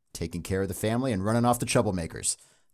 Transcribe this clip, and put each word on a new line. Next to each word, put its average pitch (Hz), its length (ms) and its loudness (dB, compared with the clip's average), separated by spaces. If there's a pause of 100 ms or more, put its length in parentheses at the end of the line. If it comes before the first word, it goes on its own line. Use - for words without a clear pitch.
(120)
taking 85 300 -6
care 95 200 -2
of 98 60 -2
the 90 60 -6
family, 120 360 0
and 95 140 0
running 117 200 2
off 120 140 4
the - 80 -4
troublemakers. 92 720 0 (380)